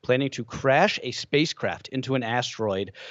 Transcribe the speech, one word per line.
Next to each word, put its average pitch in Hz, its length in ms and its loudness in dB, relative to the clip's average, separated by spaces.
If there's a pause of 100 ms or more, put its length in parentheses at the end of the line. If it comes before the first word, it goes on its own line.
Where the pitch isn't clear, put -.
planning 131 280 2
to 120 140 -8
crash 143 580 4
a 123 100 -8
spacecraft - 760 -2
into 131 260 -4
an 127 80 0
asteroid, 110 720 -2 (180)